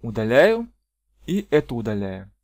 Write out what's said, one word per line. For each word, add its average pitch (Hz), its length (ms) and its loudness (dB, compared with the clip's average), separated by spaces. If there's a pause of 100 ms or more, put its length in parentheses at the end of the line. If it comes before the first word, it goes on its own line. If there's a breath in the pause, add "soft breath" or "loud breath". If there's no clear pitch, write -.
Удаляю. 127 680 2 (560)
И 196 260 -4
эту 147 240 0
удаляю. 101 560 -6 (120)